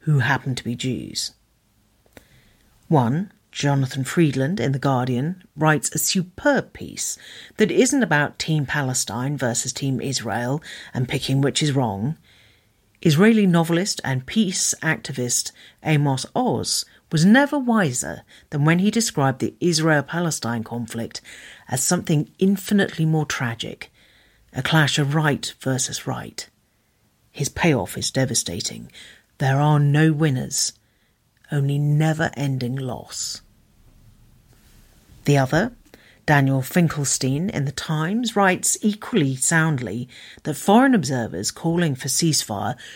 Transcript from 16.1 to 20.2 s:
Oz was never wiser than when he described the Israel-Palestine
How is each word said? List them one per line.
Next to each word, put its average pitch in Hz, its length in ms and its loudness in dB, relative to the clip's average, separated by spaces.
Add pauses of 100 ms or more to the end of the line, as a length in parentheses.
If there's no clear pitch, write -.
Oz 156 480 -2 (260)
was 160 140 2
never 277 340 6
wiser 190 640 -2 (280)
than 147 140 0
when 170 160 4
he 208 100 2
described 139 480 0
the - 220 -4
Israel-Palestine 156 1040 0